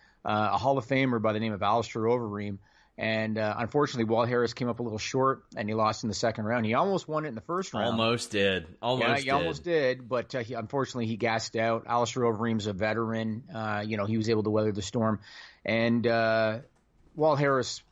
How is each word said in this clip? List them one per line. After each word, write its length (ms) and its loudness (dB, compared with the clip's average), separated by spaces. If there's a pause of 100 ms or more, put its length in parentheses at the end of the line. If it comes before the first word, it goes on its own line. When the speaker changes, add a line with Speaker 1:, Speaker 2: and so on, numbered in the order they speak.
(260)
Speaker 1:
uh, 260 2
a 60 2
Hall 200 2
of 80 -2
Famer 360 2
by 100 2
the 80 0
name 140 -2
of 100 -4
Alistair 380 0
Overeem. 560 0 (400)
And, 400 0
uh, 220 0
unfortunately, 460 0
Walt 220 2
Harris 260 2
came 140 -4
up 120 -4
a 40 -4
little 140 -6
short, 460 0 (120)
and 140 -4
he 60 -2
lost 280 0
in 60 -2
the 60 -4
second 300 0
round. 200 0
He 80 0
almost 340 0
won 180 -4
it 40 -6
in 60 -12
the 60 -10
first 320 -6
round. 120 0
Speaker 2:
Almost 460 0
did. 340 2 (160)
Almost 260 0
Speaker 1:
Yeah, 100 2
he 80 -4
Speaker 2:
did. 40 -4
Speaker 1:
almost 340 0
did, 460 0
but, 240 -2
uh, 60 -4
he, 160 -6
unfortunately, 500 -2
he 100 -2
gassed 400 -2
out. 320 2
Alistair 360 0
Overeem's 420 0
a 80 -2
veteran. 720 -2 (100)
Uh, 320 -4
you 120 -2
know, 80 0
he 120 0
was 140 0
able 120 4
to 60 0
weather 220 2
the 100 -4
storm. 380 0 (440)
And, 440 2
uh, 540 2 (540)
Walt 220 4
Harris, 540 2